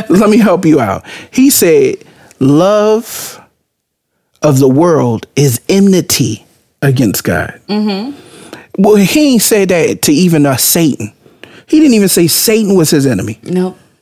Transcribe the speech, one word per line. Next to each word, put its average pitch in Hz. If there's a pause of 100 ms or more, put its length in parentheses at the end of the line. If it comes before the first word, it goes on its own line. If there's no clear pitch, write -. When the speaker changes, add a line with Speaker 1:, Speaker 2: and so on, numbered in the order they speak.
Speaker 1:
Let 202
me 214
help 220
you 156
out. 98 (280)
He 262
said, 143 (420)
"Love 208 (1000)
of 139
the 135
world 131
is 139
enmity 185 (340)
against 127
God." 85
Speaker 2:
Mm-hmm. 208 (640)
Speaker 1:
Well, 208
he 269
ain't 214
said 196
that 170
to 160
even, 160
uh, 135
Satan. 135 (540)
He 311
didn't 277
even 202
say 170
Satan 214
was 160
his 143
enemy. 110
Speaker 2:
Nope. 185 (260)